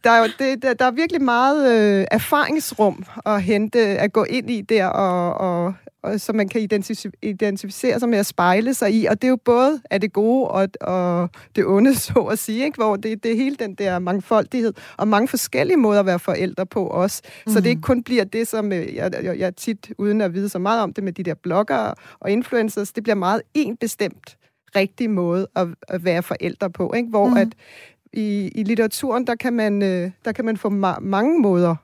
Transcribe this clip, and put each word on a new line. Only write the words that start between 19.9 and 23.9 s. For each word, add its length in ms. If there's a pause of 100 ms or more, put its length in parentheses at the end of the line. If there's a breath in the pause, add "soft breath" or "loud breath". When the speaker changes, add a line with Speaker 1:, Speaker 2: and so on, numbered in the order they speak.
Speaker 1:
uden 220
at 140
vide 140
så 100
meget 240
om 100
det, 120
med 80
de 100
der 120
bloggere 600 (260 loud breath)
og 100
influencers, 640
det 100
bliver 140
meget 260 (120)
en 220
bestemt 580 (420)